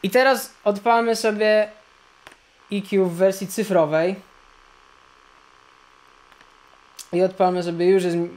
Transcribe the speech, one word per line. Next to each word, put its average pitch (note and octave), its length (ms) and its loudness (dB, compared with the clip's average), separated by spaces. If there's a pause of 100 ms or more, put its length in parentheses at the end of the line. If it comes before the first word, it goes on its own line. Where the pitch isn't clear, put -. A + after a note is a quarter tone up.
I G3 80 -4
teraz B3+ 420 2 (120)
odpalmy A3+ 520 0
sobie G#3+ 520 0 (1040)
E G3+ 80 -2 (100)
Q F#3+ 160 2
w E3+ 80 -4
wersji F#3+ 320 0
cyfrowej. F3+ 720 0 (3000)
I F3 100 0
odpalmy F3+ 400 0
sobie, E3+ 240 -2
już F#3 180 4
jest, F3 120 -2 (200)